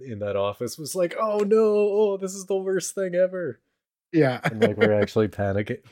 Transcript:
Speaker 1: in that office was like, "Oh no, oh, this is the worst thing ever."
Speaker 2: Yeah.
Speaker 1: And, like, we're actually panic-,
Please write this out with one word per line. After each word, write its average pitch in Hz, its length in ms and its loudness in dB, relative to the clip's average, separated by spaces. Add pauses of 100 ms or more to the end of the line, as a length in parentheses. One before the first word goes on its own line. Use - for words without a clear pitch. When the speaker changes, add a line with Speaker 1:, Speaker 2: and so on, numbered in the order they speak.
Speaker 1:
in 113 140 -10
that 101 180 -4
office 101 400 -4
was 147 180 -10
like, 180 240 -2
"Oh 214 200 0
no, 208 180 2
oh, 208 640 2
this 190 160 -8
is 196 100 -14
the 196 120 -2
worst 190 380 -4
thing 185 200 -4
ever." 180 460 -2 (520)
Speaker 2:
Yeah. 135 320 4
Speaker 1:
And, 110 180 -4
like, 107 140 4
we're 107 220 4
actually 104 300 2
panic-, 101 640 -4